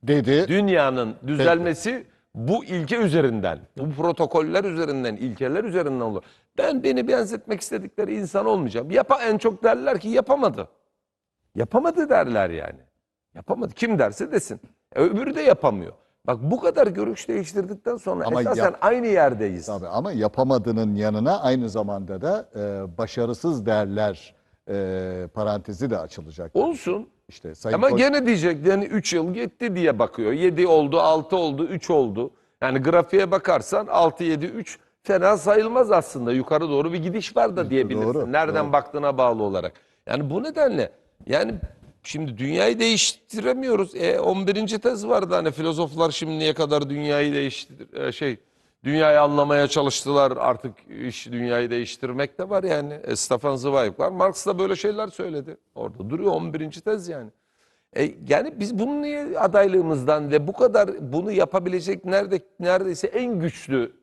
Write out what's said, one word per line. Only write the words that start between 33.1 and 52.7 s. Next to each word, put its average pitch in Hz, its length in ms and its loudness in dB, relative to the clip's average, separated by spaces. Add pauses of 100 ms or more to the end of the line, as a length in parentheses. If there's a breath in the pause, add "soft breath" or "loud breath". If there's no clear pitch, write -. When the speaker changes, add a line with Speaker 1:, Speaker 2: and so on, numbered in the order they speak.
Speaker 2:
bakarsan 190 560 0
altı, 170 360 2
yedi, 160 220 0
üç 214 340 -10 (240)
fena 196 340 4
sayılmaz 220 540 2
aslında. 131 420 0
Yukarı 151 360 0
doğru 147 240 0
bir 170 100 -4
gidiş 180 340 -4
var 233 140 2
da 180 100 -4
Speaker 1:
Doğru, 156 80 -4
Speaker 2:
diyebilirsin. 120 440 0
Speaker 1:
doğru, 127 180 -2
Speaker 2:
Nereden 156 320 0
Speaker 1:
doğru. 143 100 -2
Speaker 2:
baktığına 143 440 0
bağlı 120 260 2
olarak. 90 300 -4 (340 soft breath)
Yani 139 220 -4
bu 185 140 -4
nedenle 269 480 0 (360)
yani 196 260 0 (500)
şimdi 147 340 -8
dünyayı 180 420 0
değiştiremiyoruz. 226 1160 0
E, - 240 0
on 190 280 0
birinci 208 320 -2
tez 220 280 -2
vardı 190 280 0
hani 160 160 0
filozoflar 160 600 -2
şimdiye 156 420 -2
kadar 147 360 0
dünyayı 147 440 0
değiştir-, 135 720 -6
e, 127 40 -2
şey, 131 260 -4 (460)
dünyayı 151 380 6
anlamaya 143 460 4
çalıştılar. 139 720 2
Artık 123 340 0 (340)
iş 117 240 -12
dünyayı 120 380 0
değiştirmek 123 680 -6
de 185 100 -6
var 190 140 0
yani. 147 300 -2 (100)